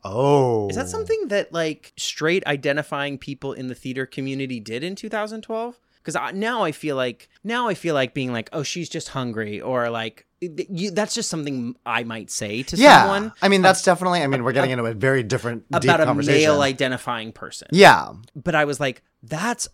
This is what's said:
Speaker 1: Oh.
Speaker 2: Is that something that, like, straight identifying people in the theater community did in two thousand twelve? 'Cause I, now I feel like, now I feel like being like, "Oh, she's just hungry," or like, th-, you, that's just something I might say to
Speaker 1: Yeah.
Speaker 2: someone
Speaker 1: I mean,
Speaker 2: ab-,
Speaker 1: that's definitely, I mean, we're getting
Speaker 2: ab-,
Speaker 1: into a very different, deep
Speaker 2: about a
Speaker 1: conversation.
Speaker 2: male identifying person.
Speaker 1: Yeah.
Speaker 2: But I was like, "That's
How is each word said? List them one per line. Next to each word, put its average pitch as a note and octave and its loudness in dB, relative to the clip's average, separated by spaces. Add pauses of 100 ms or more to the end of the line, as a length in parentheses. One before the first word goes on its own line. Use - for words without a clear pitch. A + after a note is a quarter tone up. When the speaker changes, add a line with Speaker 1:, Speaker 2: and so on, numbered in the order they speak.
Speaker 1:
Oh. B2 2
Speaker 2:
Is G2 -6
that - -6
something G#4+ -4
that, G3+ -4
like, D#3+ -6
straight E3+ -2
identifying C#3+ -4
people C#3 -10
in C3 -10
the B2+ -10
theater C3 -8
community C3+ -8
did A2 -8
in F3+ -8
two A3 -12
thousand G#3+ -8
twelve? A#3 -8 (240)
'Cause D#3 -8
I, A#2+ -6
now A3 -4
I E3 -2
feel D3 -6
like, B2+ -6 (140)
now A#3 -4
I G#3 -2
feel E3 -4
like C3 0
being B2+ -4
like, A2+ -6
"Oh, D#3 -4
she's E3 -8
just D#3+ -10
hungry," A2 -6
or A#2+ -2
like, A2+ -8 (140)
th-, E3+ -8
you, F#3+ -6
that's G#3 -2
just A#3 -4
something C3+ -6 (100)
I A#2+ -2
might A2+ -10
say A2 -6
to - -8
Speaker 1:
Yeah. G#3+ 10
Speaker 2:
someone G3+ 0
Speaker 1:
I G3+ 4
mean, G3 4
Speaker 2:
ab-, F3+ 4
Speaker 1:
that's F#3 4
definitely, F3+ 2
I C#3 0
mean, C3+ -2
we're B2 0
getting C3 0
Speaker 2:
ab-, B2+ -2
Speaker 1:
into A2+ -2
a A#2 -6
very C3+ 2
different, A#2 -4
deep D#3+ 0
Speaker 2:
about D#3+ 4
a D#3 4
Speaker 1:
conversation. C#3+ 2
Speaker 2:
male D3 4
identifying B2+ -2
person. - -16
Speaker 1:
Yeah. C3 10 (220)
Speaker 2:
But D#3 -4
I D3+ 4
was C#3+ -4
like, C3+ -4 (180)
"That's F3 -6